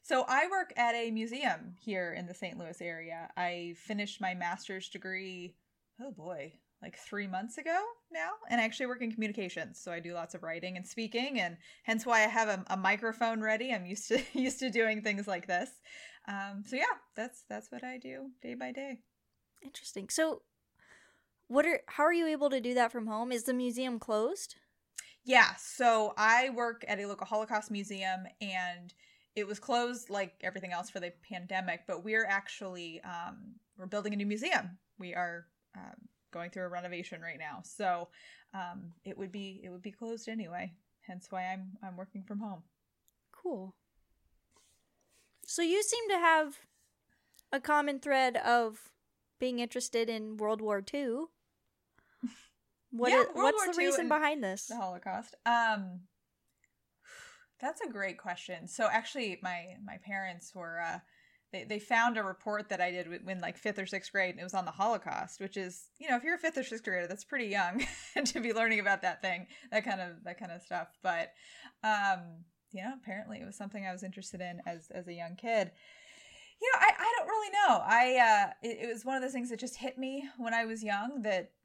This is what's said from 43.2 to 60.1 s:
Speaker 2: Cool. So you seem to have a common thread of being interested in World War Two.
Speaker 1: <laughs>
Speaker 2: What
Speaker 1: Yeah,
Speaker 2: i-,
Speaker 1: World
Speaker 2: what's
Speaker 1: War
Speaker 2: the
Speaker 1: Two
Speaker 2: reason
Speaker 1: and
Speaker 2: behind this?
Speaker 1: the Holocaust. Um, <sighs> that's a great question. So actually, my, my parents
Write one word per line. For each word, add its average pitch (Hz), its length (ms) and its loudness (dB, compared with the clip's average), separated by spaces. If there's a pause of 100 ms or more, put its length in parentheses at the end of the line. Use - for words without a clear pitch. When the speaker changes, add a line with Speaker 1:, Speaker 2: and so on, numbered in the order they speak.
Speaker 2:
Cool. 190 420 -6 (1700)
So - 160 -4
you 349 220 4
seem 453 280 0
to 381 80 6
have 311 400 6 (920)
a 277 80 0
common 285 400 2
thread 262 380 4
of 233 560 2 (480)
being 254 180 0
interested 240 500 0
in 214 280 -4
World 214 240 2
War 208 220 0
Two. 277 480 -2 (920)
Speaker 1:
<laughs> 240 60 -4 (640)
Speaker 2:
What 240 180 4
Speaker 1:
Yeah, 508 60 10
Speaker 2:
i-, 508 80 10
Speaker 1:
World 320 100 0
Speaker 2:
what's 277 240 6
Speaker 1:
War 381 80 4
Speaker 2:
the 359 60 2
Speaker 1:
Two 339 60 2
Speaker 2:
reason 359 240 4
Speaker 1:
and 330 60 -2
Speaker 2:
behind 302 360 4
this? 190 240 -4
Speaker 1:
the 226 80 -6
Holocaust. 190 580 -6 (100)
Um, 214 560 2 (800)
<sighs> - 800 -20
that's 320 220 -2
a 320 80 -4
great 196 260 -4
question. 180 520 -8
So - 220 2
actually, 226 520 0
my, 180 320 -6 (100)
my 190 140 -12
parents 190 560 -8